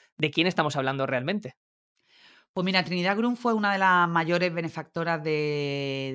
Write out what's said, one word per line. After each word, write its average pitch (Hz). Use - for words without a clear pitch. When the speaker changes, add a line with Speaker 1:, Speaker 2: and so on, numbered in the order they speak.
Speaker 1:
de 151
quién 160
estamos 165
hablando 135
realmente. 139
Speaker 2:
Pues 185
mira, 185
Trinidad 180
Grun 240
fue 233
una 208
de 196
las 180
mayores 170
benefactoras 165
de, 143